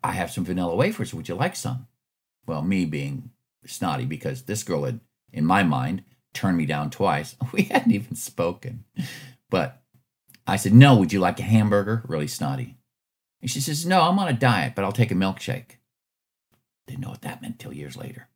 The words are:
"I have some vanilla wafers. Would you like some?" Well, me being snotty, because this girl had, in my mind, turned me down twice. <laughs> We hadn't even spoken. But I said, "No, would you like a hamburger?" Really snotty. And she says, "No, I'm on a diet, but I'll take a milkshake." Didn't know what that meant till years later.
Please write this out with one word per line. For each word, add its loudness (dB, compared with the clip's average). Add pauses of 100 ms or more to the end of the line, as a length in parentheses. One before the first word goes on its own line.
"I -2
have -4
some -4
vanilla -2
wafers. -2
Would -10
you -6
like -2
some?" -6 (580)
Well, -6
me 0
being -6 (340)
snotty, -4
because -8
this -6
girl -4
had, -4 (340)
in -2
my 4
mind, -2 (300)
turned 0
me 0
down -2
twice. -2
<laughs> -8
We 0
hadn't 2
even -2
spoken. -6 (640)
But -2 (640)
I 0
said, 2
"No, 12
would 2
you 0
like 0
a -6
hamburger?" 2
Really -4
snotty. -6 (640)
And -6
she -4
says, -4
"No, 4
I'm 4
on 0
a 0
diet, 2
but -2
I'll -2
take 2
a 0
milkshake." -4 (1080)
Didn't -12
know -8
what -14
that -10
meant -12
till -16
years -12
later. -16